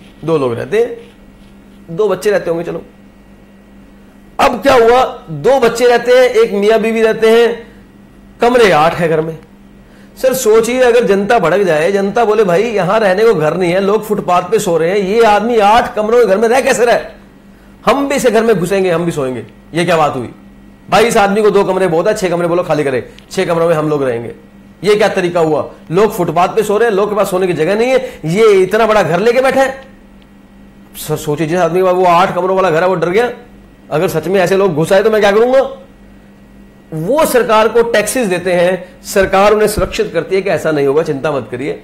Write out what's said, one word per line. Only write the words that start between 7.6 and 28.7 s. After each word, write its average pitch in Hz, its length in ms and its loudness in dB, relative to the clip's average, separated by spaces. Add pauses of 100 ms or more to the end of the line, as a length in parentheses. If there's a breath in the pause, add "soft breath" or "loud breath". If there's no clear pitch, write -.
कमरे 240 300 4
आठ 160 240 2
है 165 140 -2
घर 160 120 0
में। 160 160 -8 (840 loud breath)
सर 262 120 2
सोचिए 226 460 2
अगर 240 260 4
जनता 196 320 2
भड़क 180 240 2
जाए, 165 300 0
जनता 202 320 0
बोले, 214 200 2
"भाई 175 200 2
यहां 202 360 -2
रहने 202 240 2
को 226 100 4
घर 151 220 -2
नहीं 180 160 -2
है, 190 80 0
लोग 208 240 0
फुटपाथ 180 380 -2
पे 175 160 -2
सो 185 180 -2
रहे 165 140 0
हैं, 208 80 -2
ये 202 260 0
आदमी 214 360 2
आठ 226 340 2
कमरों 220 260 0
के 233 60 4
घर 190 120 0
में 226 100 0
रह 254 120 2
कैसे 240 240 0
रहे? 233 140 2 (880 loud breath)
हम 277 220 0
भी 285 60 -2
इसे 240 160 0
घर 220 140 2
में 226 100 2
घुसेंगे, 185 360 0
हम 170 140 -2
भी 170 80 -2
सोएंगे।" 127 320 -6 (300)
ये 170 100 -2
क्या 170 120 0
बात 147 200 0
हुई? 117 140 -8 (600)
भाई 202 140 4
इस 233 120 0
आदमी 202 260 2
को 208 80 4
दो 190 140 2
कमरे 185 240 0
बहुत 170 200 0
है, 214 80 0
छह 185 120 -4
कमरे 170 200 -2
बोलो 175 140 0
खाली 151 220 -2
करे, 131 240 -4 (220 loud breath)
छह 190 140 -4
कमरों 170 240 0
में 170 80 0
हम 151 120 -2
लोग 147 160 -2
रहेंगे। 117 300 -6 (500)
ये 202 100 2
क्या 208 140 2
तरीका 175 320 -2
हुआ? 151 280 -2 (220 loud breath)
लोग 202 220 0
फुटपाथ 175 360 -2
पे 214 140 -2
सो 208 160 -2
रहे 233 100 0
हैं, 208 80 -2
लोग 202 140 -2
के 202 60 -4
पास 208 140 -2
सोने 185 160 -2
की 175 80 -2
जगह 156 220 -2
नहीं 240 140 -2
है, 254 80 2 (280 loud breath)
ये 208 260 2 (100)
इतना 214 240 0